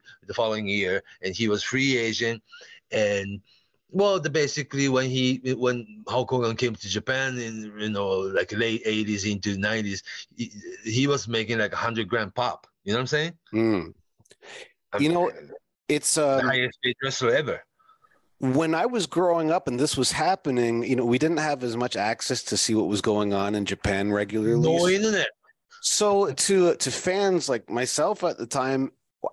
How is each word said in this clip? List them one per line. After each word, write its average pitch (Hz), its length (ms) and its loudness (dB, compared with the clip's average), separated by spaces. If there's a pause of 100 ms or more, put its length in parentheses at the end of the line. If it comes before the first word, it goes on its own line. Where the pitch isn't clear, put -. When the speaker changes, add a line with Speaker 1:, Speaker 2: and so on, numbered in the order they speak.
(280)
Speaker 1:
the 101 60 -10
following 107 360 -2
year, 98 340 0 (200)
and 95 120 -4
he 113 140 0
was 104 140 2
free 131 340 0
agent. 113 440 -2 (500)
And, 101 500 -2 (480)
well, 190 320 2
the, 147 80 -2
basically, 139 580 0
when 131 220 2
he, 127 320 0 (160)
when 117 500 -2
Hulk 117 220 -2
Hogan 117 260 0
came 113 200 -2
to - 120 -14
Japan 127 500 -2
in, 110 400 -8
you 107 120 -4
know, 101 200 -2 (300)
like, 95 140 -4
late 113 320 0
eighties 107 400 -2
into 101 320 -2
nineties, 104 440 -2 (360)
he, 113 140 -6 (320)
he 120 240 0
was 135 200 0
making, 113 300 -2
like, 104 160 0
a - 40 -6
hundred 113 300 -2
grand 107 280 -2
pop. 123 320 -4 (180)
You 101 80 -2
know 120 60 2
what - 20 0
I'm 127 60 -4
saying? 151 260 -2 (200)
Speaker 2:
Mm. 107 400 0 (1000)
Speaker 1:
I - 60 -4
Speaker 2:
You 147 100 2
Speaker 1:
mean, 165 40 2
Speaker 2:
know, 175 180 2 (580)
it's, 147 280 0
um, 139 200 4
Speaker 1:
the 127 160 2
highest 127 280 -2
paid 127 220 0
wrestler 127 320 2
ever. 135 260 -2 (800)
Speaker 2:
When 156 360 2
I 175 100 2
was 233 220 -2
growing 170 420 2
up 170 200 2
and 120 100 -4
this 147 160 2
was 131 160 2
happening, 123 720 2
you 123 140 2
know, 123 80 0
we - 120 4
didn't 160 200 2
have 147 260 -2
as 117 140 -4
much 123 180 -2
access 110 480 -2
to 104 140 -2
see - 180 2
what 95 140 2
was 101 100 0
going 104 340 2
on 101 220 0
in 101 80 -2
Japan 98 480 -2
regularly. 107 500 2
Speaker 1:
No 170 280 4
internet. 196 400 0 (520)
Speaker 2:
So 202 520 2
to, 180 420 4
to - 160 -4
fans 185 560 0
like 120 220 -2
myself 147 560 0
at 156 120 0
the 120 80 -6
time, 131 460 0 (420)